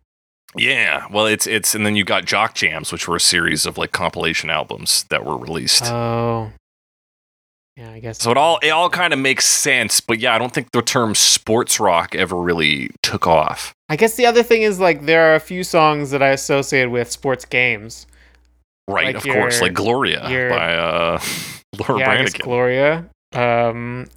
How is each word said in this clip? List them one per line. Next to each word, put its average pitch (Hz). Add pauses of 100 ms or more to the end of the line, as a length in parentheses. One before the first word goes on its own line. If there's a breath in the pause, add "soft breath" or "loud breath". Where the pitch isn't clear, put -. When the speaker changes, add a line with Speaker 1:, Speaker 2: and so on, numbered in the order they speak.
(560)
Speaker 1:
Yeah, 110
well, 107
it's, 107
it's, 104
and 107
then 104
you 101
got 95
Jock 107
Jams, 78
which -
were 87
a 82
series 85
of, 82
like, 82
compilation 82
albums -
that 64
were 73
released. 69
Speaker 2:
Oh. 117 (1200)
Yeah, 117
I 113
guess 113
Speaker 1:
So 117
it 123
all, 156
it 151
all 170
kinda 170
makes 135
sense, 123
but 113
yeah, 120
I -
don't 120
think 139
the 120
term 113
sports -
rock 87
ever 90
really 80 (100)
took -
off. 78 (160)
Speaker 2:
I 156
guess 220
the 240
other 233
thing 226
is, 208
like, 151
there 160
are 156
a 156
few 180
songs 151
that 139
I 139
associate 135
with 120
sports 131
games. 120 (840 soft breath)
Speaker 1:
Right, 95
Speaker 2:
Like 127
Speaker 1:
of -
course, 127
Speaker 2:
your, 120
Speaker 1:
like -
Gloria 117
Speaker 2:
your 127
Speaker 1:
by, 85
uh, 82 (300 loud breath)
<laughs> -
Laura 131
Speaker 2:
yeah, 131
I 131
guess 123
Speaker 1:
Branigan. -
Speaker 2:
Gloria, 131 (260)
um, 120 (120)